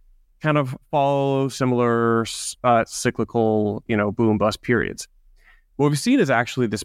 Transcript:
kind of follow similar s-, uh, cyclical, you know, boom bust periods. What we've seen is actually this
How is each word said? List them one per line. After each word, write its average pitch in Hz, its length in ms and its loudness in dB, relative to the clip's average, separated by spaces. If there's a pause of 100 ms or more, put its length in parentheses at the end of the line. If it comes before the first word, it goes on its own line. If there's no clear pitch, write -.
(420)
kind 151 160 2
of 139 180 -2 (160)
follow 139 580 0
similar 120 720 0
s-, - 420 -8
uh, 117 220 4
cyclical, 110 1000 -2
you 117 80 -2
know, 104 160 0
boom 107 280 2
bust 101 240 -2
periods. 104 440 -2 (680)
What 147 140 0
we've 143 100 -2
seen 262 200 2
is 165 100 2
actually 120 380 0
this 104 180 -4